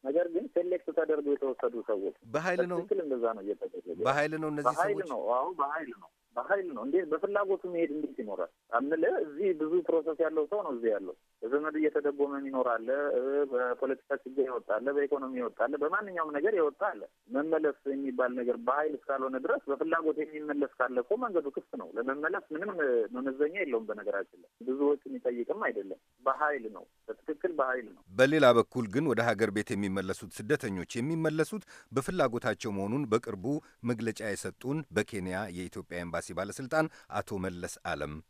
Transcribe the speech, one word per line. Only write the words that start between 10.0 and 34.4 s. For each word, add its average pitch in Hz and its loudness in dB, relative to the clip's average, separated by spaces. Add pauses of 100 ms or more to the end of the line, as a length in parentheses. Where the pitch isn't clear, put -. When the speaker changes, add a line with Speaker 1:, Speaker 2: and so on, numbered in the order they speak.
Speaker 1:
ያለው 156 2
ሰው 208 -2
ነው 160 -4
እዚህ 117 0
ያለው። 98 -2 (220)
በዘመድ 147 -2
እየተደጎመ 143 2
የሚኖር 135 0
አለ። 113 0 (600)
በፖለቲካ 127 0
ችግር 131 0
የወጣ 127 -2
አለ። 113 2
በኢኮኖሚ 139 0
የወጣ 120 -4
አለ። 127 2
በማንኛውም 175 -2
ነገር 160 2
የወጣ 156 2
አለ። 120 -2 (300)
መመለስ 151 2
የሚባል 131 0
ነገር 123 0
በኃይል 147 2
እስካልሆነ 131 -2
ድረስ 165 0
በፍላጎት 156 0
የሚመለስ 151 -2
ካለ 127 0
እኮ 120 0
መንገዱ 190 0
ክፍት - -8
ነው። 92 -8
ለመመለስ 147 -2
ምንም 185 -4 (400)
መመዘኛ 135 -2
የለውም። 123 0
በነገራችን 101 -4
ላይ - -20 (140)
ብዙዎቹ 139 2
የሚጠይቅም 123 -2
አይደለም። 104 -4 (260)
በኃይል 135 0
ነው። 95 -16 (200)
በትክክል 156 -6
በኃይል 131 0
ነው። 95 -18 (120)
Speaker 2:
በሌላ 135 6
በኩል 117 4
ግን 123 0
ወደ 113 2
ሀገር 110 4
ቤት 101 -2
የሚመለሱት 98 -2
ስደተኞች 107 -2
የሚመለሱት 160 0 (280)
በፍላጎታቸው 127 0
መሆኑን 101 -2
በቅርቡ 107 0 (380)
መግለጫ 113 -2
የሰጡን 107 -4 (140)